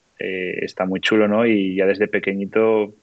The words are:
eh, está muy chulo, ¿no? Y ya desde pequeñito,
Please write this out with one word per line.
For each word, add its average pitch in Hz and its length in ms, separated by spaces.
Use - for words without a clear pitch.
eh, 92 440
está - 240
muy 92 160
chulo, 107 260
¿no? 107 180
Y 98 300
ya 95 100
desde 98 220
pequeñito, 104 960